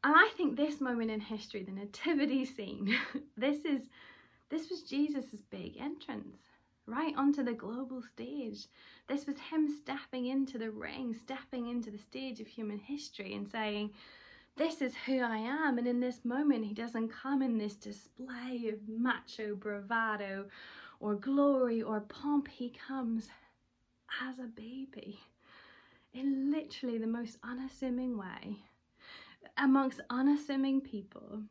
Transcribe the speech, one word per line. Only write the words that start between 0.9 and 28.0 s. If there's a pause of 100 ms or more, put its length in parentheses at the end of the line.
in
history,
the
nativity
scene, (200)
<laughs>
this
is, (680)
this
was
Jesus's
big
entrance, (480)
right,
onto
the
global
stage. (400)
This
was
him
stepping
into
the
ring,
stepping
into
the
stage
of
human
history
and
saying, (640)
"This
is
who
I
am."
And
in
this
moment,
he
doesn't
come
in
this
display
of
macho
bravado (520)
or
glory
or
pomp.
He
comes (960)
as
a
baby (920)
in
literally
the
most
unassuming